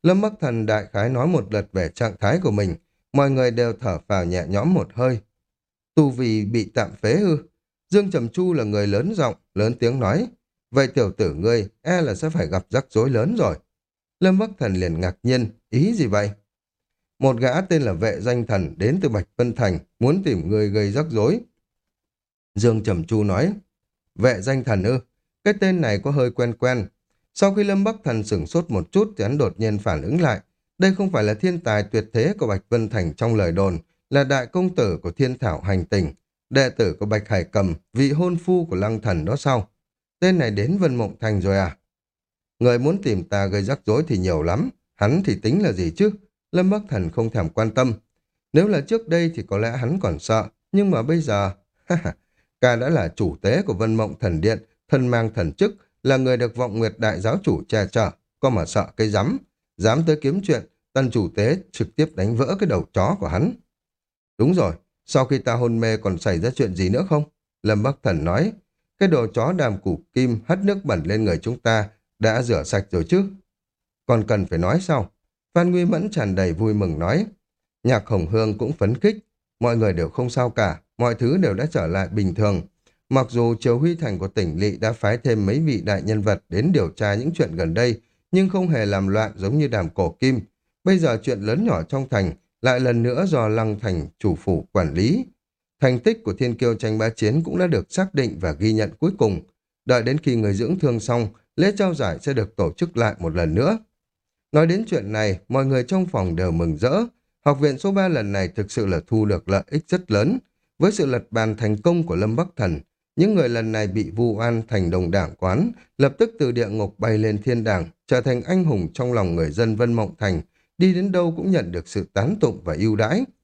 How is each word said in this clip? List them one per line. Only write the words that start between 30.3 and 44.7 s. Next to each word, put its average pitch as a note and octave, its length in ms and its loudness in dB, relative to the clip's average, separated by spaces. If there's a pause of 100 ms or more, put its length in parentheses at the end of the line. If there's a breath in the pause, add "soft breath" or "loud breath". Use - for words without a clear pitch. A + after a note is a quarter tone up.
Đây F#3+ 180 4
không G3 160 -2
phải A#2+ 120 0
là G#2 100 0
thiên F3 260 -2
tài G#2 240 0
tuyệt G#2+ 300 -2
thế B2 260 2
của C3 80 0
Bạch G2 220 -2
Vân A2+ 200 0
Thành F2+ 240 -2
trong A2+ 220 0
lời F#2 160 2
đồn, F#2+ 260 0 (320)
là C#3 140 2
đại C3 220 0
công F#3 300 -2
tử G2 220 0
của F2 140 -6
Thiên B2+ 260 0
Thảo F#2 240 -4
Hành F#2+ 240 0
Tinh, E2+ 280 -2 (360)
đệ C3 200 2
tử G#2+ 300 0
của G#2 60 -4
Bạch G#2+ 240 -2
Hải F#2 140 0
Cầm, F#2+ 300 0 (200)
vị C3+ 180 2
hôn F3 260 0
phu F3+ 280 0
của E3 100 -6
Lăng G#2 260 -2
Thần E2+ 240 0
đó A2 100 -2
sao? C3 340 0 (500)
Tên F#3 180 4
này A#2+ 140 0
đến A2 260 0
Vân D#3+ 180 2
Mộng G#2+ 240 -2
Thành G#2+ 220 0
rồi G2 160 2
à? F2+ 200 -2 (840)
"Người A#2+ 200 4
muốn E3 220 0
tìm G2 220 -2
ta G2+ 220 -2
gây G2 180 -2
rắc B2+ 220 -4
rối A#2+ 220 2
thì A#2 100 -2
nhiều F2 260 0
lắm, F2 260 0 (260)